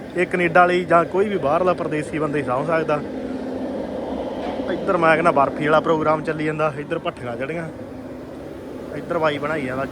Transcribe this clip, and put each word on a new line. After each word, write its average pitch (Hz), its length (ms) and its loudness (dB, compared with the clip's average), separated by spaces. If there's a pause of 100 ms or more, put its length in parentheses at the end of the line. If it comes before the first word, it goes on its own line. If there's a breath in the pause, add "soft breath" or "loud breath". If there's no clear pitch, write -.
(160)
ਇਹ 180 100 2
ਕੈਨੇਡਾ 175 340 4
ਵਾਲੀ 180 260 6
ਜਾਂ 170 200 6
ਕੋਈ 202 240 2
ਵੀ 196 80 0
ਬਾਹਰਲਾ 165 360 2
ਪਰਦੇਸੀ 151 460 -4
ਬੰਦਾ 151 180 0
ਹੀ 139 60 0
ਸਮਝ 131 240 -2
ਸਕਦਾ। 156 340 2 (1700)
ਇੱਧਰ 180 240 0
ਮੈਂ 160 160 6
ਕਹਿੰਦਾ 165 180 4
ਬਰਫੀ 139 340 2
ਵਾਲਾ 156 140 4
ਪ੍ਰੋਗਰਾਮ 156 440 2
ਚੱਲੀ 156 220 -2
ਜਾਂਦਾ, 151 340 0
ਇੱਧਰ 151 200 -4
ਭੱਠੀਆਂ 127 380 -6
ਚੜ੍ਹੀਆਂ, 160 300 -4 (1300)
ਇੱਧਰ 170 200 -4
ਬਾਈ 151 200 2
ਬਣਾਈ 147 280 -2
ਜਾਂਦਾ 131 260 -4